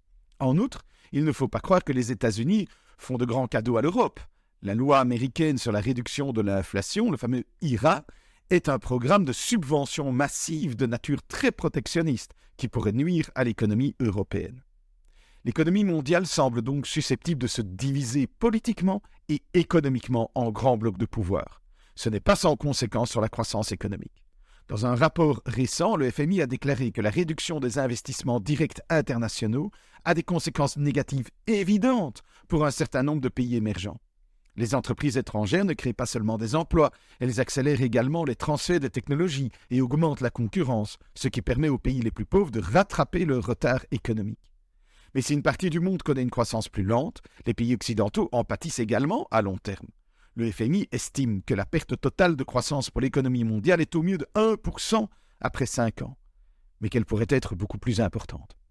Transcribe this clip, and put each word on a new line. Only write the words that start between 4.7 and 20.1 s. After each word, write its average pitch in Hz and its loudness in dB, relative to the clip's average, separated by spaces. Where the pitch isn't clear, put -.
loi 135 6
américaine 131 2
sur 113 -2
la 104 2
réduction 127 -2
de 110 0
l'inflation, 101 0
le 139 0
fameux 123 -2
ira, 151 2
est 175 4
un 135 2
programme 131 2
de 131 0
subvention 143 0
massive 139 -2
de 131 0
nature 120 -2
très - 0
protectionniste 156 -2
qui 123 -6
pourrait 107 0
nuire 156 0
à 131 0
l'économie 117 0
européenne. 101 -2
L'économie 170 2
mondiale 170 2
semble 123 2
donc 139 -2
susceptible 143 -2
de 123 -2
se 117 -2
diviser 131 -2
politiquement 208 0
et 151 -2
économiquement 135 2